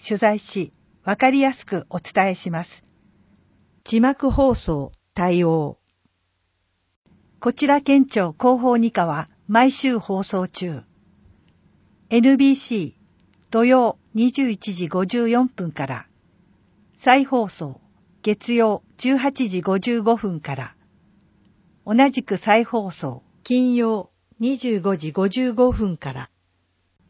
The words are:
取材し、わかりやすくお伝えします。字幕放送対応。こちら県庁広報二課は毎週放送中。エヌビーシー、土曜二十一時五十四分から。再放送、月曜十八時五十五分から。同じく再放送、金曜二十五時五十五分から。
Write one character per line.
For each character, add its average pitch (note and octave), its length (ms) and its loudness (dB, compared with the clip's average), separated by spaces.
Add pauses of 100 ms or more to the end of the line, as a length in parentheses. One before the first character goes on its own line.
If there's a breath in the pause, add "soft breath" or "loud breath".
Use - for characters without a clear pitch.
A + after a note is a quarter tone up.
取 G#3+ 100 -4
材 G#3+ 220 0
し、 - 340 -10 (300)
わ G3+ 120 -4
か C4 160 2
り C#4 80 2
や C4+ 140 2
す - 120 -20
く F#3 240 -8
お F3+ 100 -8
伝 F#3+ 300 0
え F#3 60 -4
し - 160 -10
ま E3 120 -6
す。 - 200 -20 (1000)
字 A3+ 160 0
幕 C4+ 300 0
放 C4+ 240 2
送 D3 380 -6 (220)
対 F3 300 0
応。 D#3+ 340 -2 (1600)
こ A#3+ 140 0
ち D4 140 -2
ら C#4+ 140 4
県 C#4 240 4
庁 F#3 320 -2
広 B3+ 240 2
報 B3 160 2
二 A#3 140 2
課 F3+ 140 0
は D#3 220 -4 (200)
毎 A#3+ 240 4
週 C4 260 -2
放 G3 260 -4
送 F#3 240 -4
中。 D#3+ 360 -10 (1300)
エ A#3 120 4
ヌ C4+ 160 6
ビ C#4 140 6
ー C4+ 40 4
シ G3+ 420 -6
ー、 - 40 -20 (480)
土 A3+ 160 2
曜 B3 320 4 (160)
二 A#3 180 2
十 C4 180 0
一 G#3 240 -6
時 F3 140 -6
五 F#3 180 -2
十 A#3 220 -2
四 B3 200 2
分 F3+ 240 -8
か C#3+ 160 -8
ら。 - 200 -10 (880)
再 C4 280 4
放 B3 220 -2
送、 C#3+ 340 -12 (400)
月 G#3+ 320 -2
曜 A3 300 2 (140)
十 C4+ 200 0
八 C4 320 -2
時 F3+ 120 -4
五 G3 180 0
十 A#3 220 -2
五 A3+ 140 2
分 F#3+ 240 -6
か C#3+ 160 -10
ら。 B2 200 -14 (1080)
同 G#3+ 100 -2 (140)
じ C4+ 120 -6
く G3 160 -4
再 A3 260 2
放 G#3 280 -6
送、 B2+ 320 -12 (200)
金 B3 300 0
曜 A3+ 380 -2 (280)
二 B3+ 180 -2
十 A#3 240 -2
五 G3 140 -2
時 D#3 160 -8
五 F#3+ 160 -2
十 B3+ 260 -2
五 B3 180 2
分 G3 260 -4
か C3+ 160 -10
ら。 B2+ 160 -14 (800)